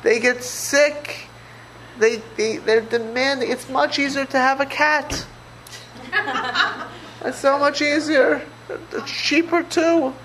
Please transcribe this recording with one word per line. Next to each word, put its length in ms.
They 180
get 240
sick. 840
They, 240
they, 220
they're 220
demanding. 680
It's 180
much 300
easier 260
to 140
have 220
a 60
cat. 600
<laughs> 720
It's 160
so 200
much 240
easier. 580
It's 200
cheaper 500
too. 520